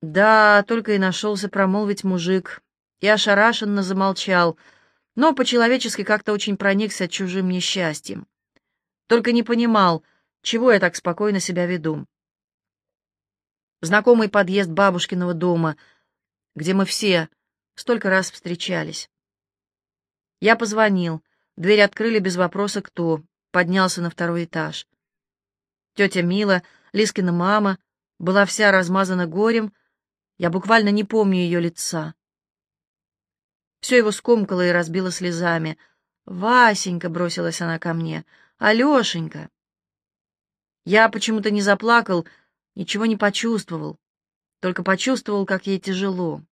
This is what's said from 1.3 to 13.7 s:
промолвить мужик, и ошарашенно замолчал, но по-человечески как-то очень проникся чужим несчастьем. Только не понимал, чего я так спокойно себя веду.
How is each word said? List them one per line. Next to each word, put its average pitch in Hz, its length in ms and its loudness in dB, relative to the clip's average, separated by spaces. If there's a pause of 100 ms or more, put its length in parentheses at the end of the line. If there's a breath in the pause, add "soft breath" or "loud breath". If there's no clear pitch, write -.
промолвить 202 540 -2
мужик, 185 580 -2 (380)
и 190 80 -2
ошарашенно 208 720 2
замолчал, 185 760 0 (580 soft breath)
но 302 180 2
по-человечески 240 720 0
как-то 214 300 0
очень 202 240 -4
проникся 196 500 -2
чужим 185 420 -4
несчастьем. 175 760 -6 (800)
Только 233 240 2
не 233 120 2
понимал, 226 600 2 (380)
чего 233 300 2
я 208 80 6
так 175 160 0
спокойно 196 440 -2
себя 180 260 -4
веду. 160 400 -6 (1800)